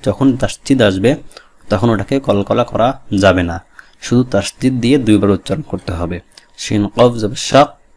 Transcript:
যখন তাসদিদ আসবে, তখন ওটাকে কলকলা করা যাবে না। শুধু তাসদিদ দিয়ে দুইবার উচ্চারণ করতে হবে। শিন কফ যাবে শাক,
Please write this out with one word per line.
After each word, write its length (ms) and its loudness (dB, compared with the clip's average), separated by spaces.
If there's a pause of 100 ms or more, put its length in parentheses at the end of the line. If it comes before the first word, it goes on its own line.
যখন 320 0
তাসদিদ 440 -2
আসবে, 340 2 (540)
তখন 200 0
ওটাকে 300 -2
কলকলা 440 -2
করা 240 0 (320)
যাবে 240 4
না। 140 -4 (440)
শুধু 220 0
তাসদিদ 500 -2
দিয়ে 240 2
দুইবার 320 2
উচ্চারণ 320 -2
করতে 300 -10
হবে। 260 -6 (400)
শিন 300 -2
কফ 300 2
যাবে 180 -4
শাক, 340 2 (280)